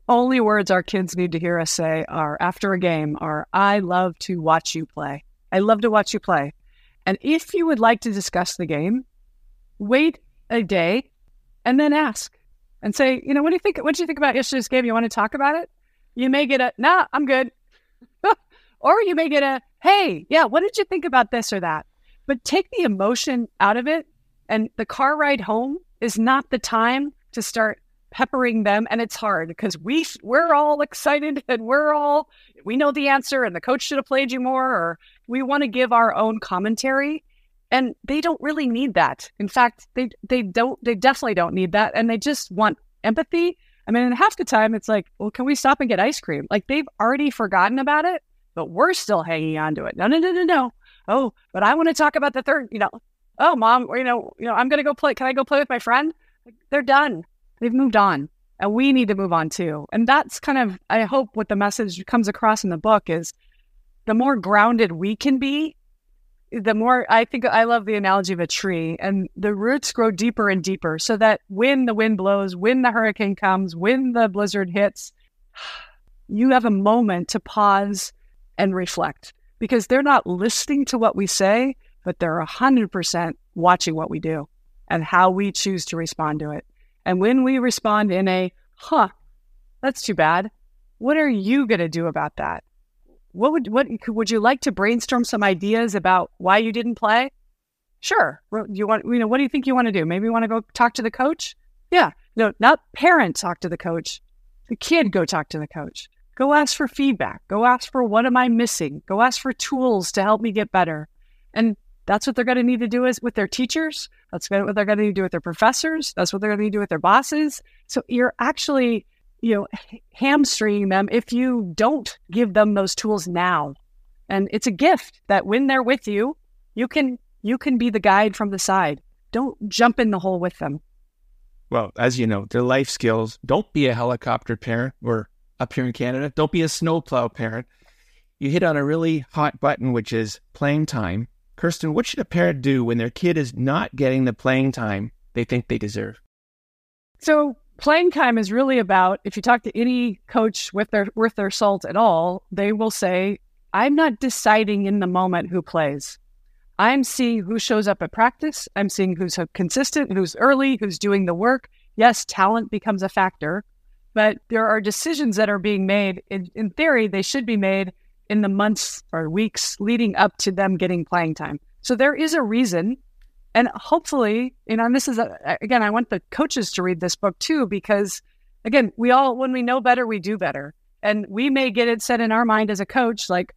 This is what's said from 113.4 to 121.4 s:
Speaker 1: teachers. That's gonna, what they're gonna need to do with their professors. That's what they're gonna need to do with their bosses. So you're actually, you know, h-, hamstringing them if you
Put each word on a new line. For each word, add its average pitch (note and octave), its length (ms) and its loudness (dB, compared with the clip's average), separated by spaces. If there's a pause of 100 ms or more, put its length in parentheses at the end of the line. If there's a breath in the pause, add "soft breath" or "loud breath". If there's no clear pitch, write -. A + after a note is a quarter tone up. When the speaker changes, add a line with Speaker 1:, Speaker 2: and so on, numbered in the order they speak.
Speaker 1:
teachers. D4+ 640 -4 (240)
That's - 160 -10
gonna, G3 160 0
what G3+ 100 -4
they're G#3 100 2
gonna G#3 180 0
need G#3 60 2
to G3 60 -2
do F#3+ 80 -2
with F#3 80 -2
their E3+ 100 -4
professors. C4 760 -2
That's F3 160 -2
what G3 80 -6
they're G#3+ 100 -2
gonna G#3 120 -2
need G#3+ 80 0
to G3+ 60 -4
do G#3 40 -2
with G3+ 80 -6
their D#3+ 100 -4
bosses. C4+ 640 2 (240)
So - 220 -4
you're B3 300 0
actually, B3 680 0 (340)
you A3+ 140 2
know, G3+ 120 -2 (260 loud breath)
h-, - 100 -20 (120)
hamstringing G#3+ 720 2
them F#3+ 240 2
if A#3 200 0
you A#3+ 420 0